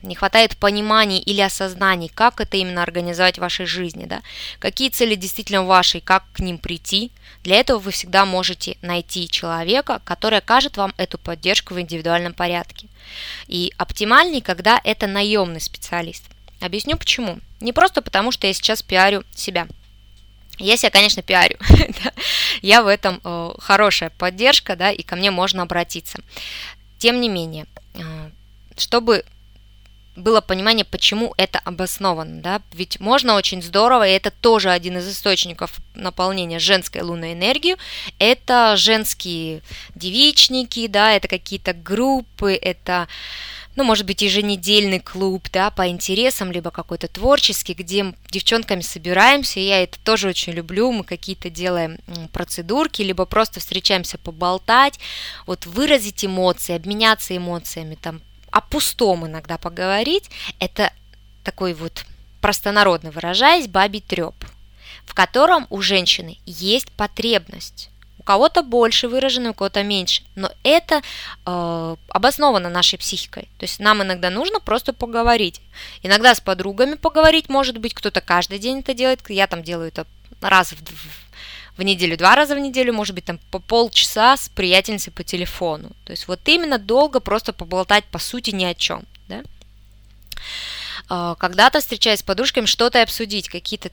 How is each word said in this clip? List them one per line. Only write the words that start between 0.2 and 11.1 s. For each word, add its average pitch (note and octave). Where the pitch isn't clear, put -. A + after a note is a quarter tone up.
понимания G#3
или G3+
осознаний, F#3+
как A#3
это G3+
именно F3+
организовать F3
в F3+
вашей F3+
жизни, E3+
да, -
какие B3+
цели A3+
действительно G3
ваши, F3+
как F#3+
к -
ним F3+
прийти, G3
для F3+
этого B3
вы F#3+
всегда F3+
можете F#3
найти F3
человека, F3+
который G#3+
окажет C4+
вам G3
эту F3+